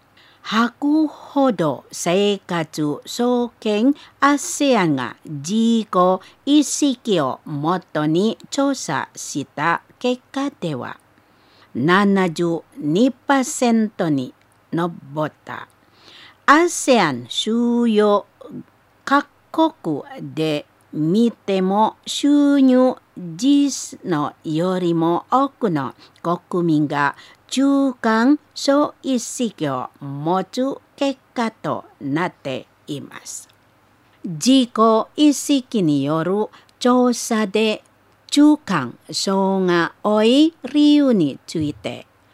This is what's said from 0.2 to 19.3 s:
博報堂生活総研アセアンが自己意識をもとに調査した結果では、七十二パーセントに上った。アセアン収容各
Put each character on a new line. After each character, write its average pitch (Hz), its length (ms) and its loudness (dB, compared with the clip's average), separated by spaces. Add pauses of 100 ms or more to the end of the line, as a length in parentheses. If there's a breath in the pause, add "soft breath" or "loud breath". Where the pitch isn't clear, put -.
博 285 640 0
報 - 440 -2
堂 151 380 -2
生 196 480 -2
活 151 680 -6
総 240 440 -2 (100)
研 220 360 0 (260 loud breath)
ア 285 180 2
セ 269 400 0
ア 180 80 2
ン 151 80 0
が 120 220 -6 (100)
自 214 580 0
己 - 20 -16 (600 soft breath)
意 294 160 4
識 247 580 -2
を 131 240 -4
も 156 360 -4
と 151 260 -4
に 180 320 0 (120)
調 277 260 -2
査 135 400 -6
し - 280 -10
た 165 380 -4 (160)
結 247 320 -4
果 277 200 -6
で 160 260 -8
は、 113 240 -12 (720 soft breath)
七 185 560 2
十 165 320 -4 (140)
二 196 340 2
パ 277 300 0
ー 254 40 -2
セ 247 280 -2
ン 220 180 2
ト 180 180 -4
に 135 260 -2 (360)
上 156 560 -6
っ 139 60 -10 (120)
た。 - 220 -14 (800 soft breath)
ア 311 220 4
セ 254 320 2
ア 165 100 2
ン 120 180 -6
収 240 600 0
容 208 380 2 (800)
各 285 220 0 (240)